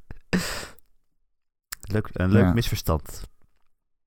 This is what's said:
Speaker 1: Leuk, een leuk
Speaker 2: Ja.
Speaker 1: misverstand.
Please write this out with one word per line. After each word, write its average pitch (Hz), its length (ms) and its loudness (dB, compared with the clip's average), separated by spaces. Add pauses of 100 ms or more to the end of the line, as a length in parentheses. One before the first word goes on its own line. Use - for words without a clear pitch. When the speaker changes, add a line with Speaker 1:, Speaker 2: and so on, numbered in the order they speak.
(1800)
Speaker 1:
Leuk, 104 320 -2
een 90 200 0
leuk 104 100 8
Speaker 2:
Ja. 92 100 6
Speaker 1:
misverstand. - 680 -2 (880)